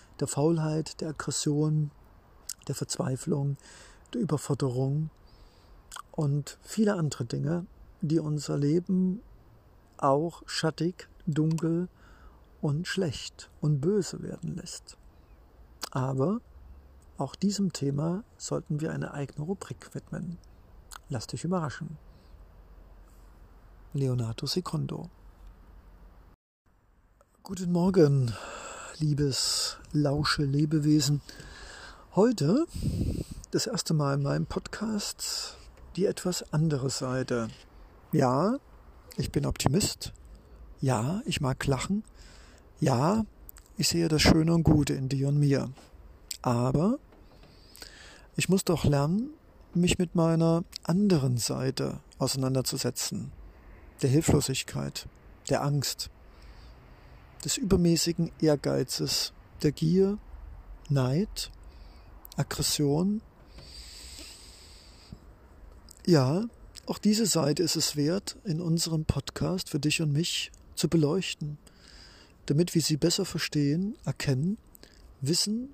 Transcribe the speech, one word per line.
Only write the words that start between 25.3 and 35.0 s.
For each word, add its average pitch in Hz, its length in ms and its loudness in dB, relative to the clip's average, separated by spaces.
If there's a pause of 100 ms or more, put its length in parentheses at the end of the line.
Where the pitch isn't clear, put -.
Guten 180 280 -6
Morgen, 160 600 6 (680)
liebes 143 800 0 (160)
Lausche-Lebewesen. 147 1300 2 (920)
Heute, 214 520 4 (840)
das - 160 0
erste - 260 -4
Mal 143 220 2
in 143 80 0
meinem 147 240 0
Podcast, - 1120 -6 (360)